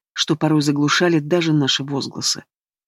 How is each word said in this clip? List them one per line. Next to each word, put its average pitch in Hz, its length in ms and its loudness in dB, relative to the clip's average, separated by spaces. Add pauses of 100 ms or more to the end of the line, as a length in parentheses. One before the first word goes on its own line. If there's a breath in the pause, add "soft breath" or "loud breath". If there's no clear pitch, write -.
(140)
что - 220 -2
порой 156 260 2
заглушали 147 560 2
даже 165 340 0
наши 135 320 0
возгласы. - 600 -6 (440)